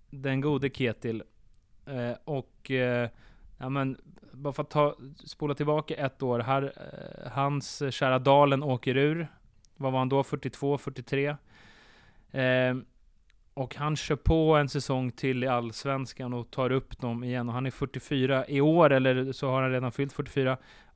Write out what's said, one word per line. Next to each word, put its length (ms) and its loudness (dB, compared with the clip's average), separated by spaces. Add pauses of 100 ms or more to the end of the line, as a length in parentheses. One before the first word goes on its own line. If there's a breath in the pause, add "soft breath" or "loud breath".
(100)
Den 300 -4
gode 300 0
Ketil. 520 -4 (640)
Eh, 260 -6 (120)
och, 460 -8
eh, 380 0 (500 soft breath)
ja, 100 -8
men 280 -2 (360)
bara 200 -8
för 100 -4
att 80 -14
ta, 260 2 (280)
spola 300 -6
tillbaka 400 -2
ett 280 -6
år 180 0
här, 220 0 (140)
eh, 560 -14
hans 580 -4
kära 280 2
Dalen 440 6
åker 340 0
ur. 320 0 (480)
Vad 160 -2
var 60 0
han 100 2
då? 160 2
Fyrtiotvå, 540 -4
fyrtiotre. 580 -4 (960 soft breath)
Eh, 460 2 (760)
och 200 -6
han 220 -2
kör 200 -2
på 400 4
en 120 4
säsong 420 -2
till 340 -2
i 20 0
Allsvenskan 880 -4
och 160 -8
tar 220 0
upp 280 -4
dem 240 -4
igen. 240 -4
Och 60 -4
han 120 -4
är 40 -4
fyrtiofyra 800 0
i 120 0
år, 320 8
eller 400 4
så 180 -4
har 120 0
han 80 0
redan 220 -2
fyllt 200 -4
fyrtiofyra. 440 0 (400 soft breath)